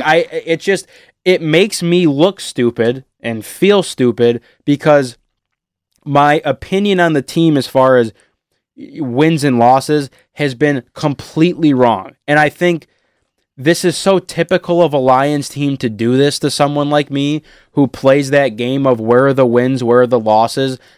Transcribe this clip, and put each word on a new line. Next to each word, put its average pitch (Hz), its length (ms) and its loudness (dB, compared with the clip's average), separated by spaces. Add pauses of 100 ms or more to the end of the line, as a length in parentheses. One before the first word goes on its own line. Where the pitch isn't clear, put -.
I, 156 140 2 (300)
it 165 140 -4
just, - 260 -4 (380)
it 180 180 0
makes 165 400 0
me 175 240 2
look 156 340 0
stupid 120 640 -4 (160)
and 113 240 -8
feel 196 380 0
stupid 120 580 0 (240)
because 143 540 0 (840)
my 147 400 2
opinion 190 560 -2
on 170 140 2
the 139 80 0
team 165 340 0
as 131 100 -2
far 131 300 2
as 117 160 0 (640)
wins 143 680 -2
and 127 140 0
losses 135 520 0 (240)
has 143 200 -4
been 139 280 -2 (120)
completely 156 800 -2
wrong. 117 400 0 (140)
And 147 100 2
I 151 100 2
think 175 380 -4 (680)
this 151 280 -2
is 170 120 0
so 196 220 0
typical 175 640 -2
of 156 100 0
a 147 60 0
Lions 135 500 0
team 139 300 -4
to 123 100 -4
do 113 300 -2
this 143 220 0
to 147 100 -2
someone 147 400 -2
like 147 200 -2
me 143 320 -4 (300)
who 143 140 2
plays 135 440 0
that 139 200 0
game 123 360 -4
of 123 140 0
where 120 260 2
are 139 80 2
the 131 120 2
wins, 123 360 0
where 123 200 4
are 123 40 2
the 120 140 0
losses, 117 580 0 (200)